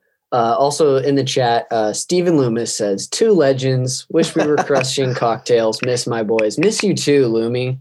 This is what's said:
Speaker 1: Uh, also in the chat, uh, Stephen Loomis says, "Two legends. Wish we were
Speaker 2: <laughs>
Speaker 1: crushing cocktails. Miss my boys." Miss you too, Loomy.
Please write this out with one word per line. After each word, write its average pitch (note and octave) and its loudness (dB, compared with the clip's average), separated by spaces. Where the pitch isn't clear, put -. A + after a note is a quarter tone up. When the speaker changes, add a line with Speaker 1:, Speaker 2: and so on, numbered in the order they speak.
Speaker 1:
Uh, A#2 0
also C#3 2
in C3+ 0
the C3+ 0
chat, A#2+ 0
uh, A2 0
Stephen F3 0
Loomis A#2 -2
says, G2+ -4
"Two A3+ 2
legends. C3 0
Wish D#3+ 0
we D#3 2
were D3 2
Speaker 2:
<laughs> - 2
Speaker 1:
crushing C3 0
cocktails. A2+ 0
Miss B2 -2
my A#2 -4
boys." G#2+ 0
Miss G#3 0
you F#3 2
too, C#3 2
Loomy. A#2+ -2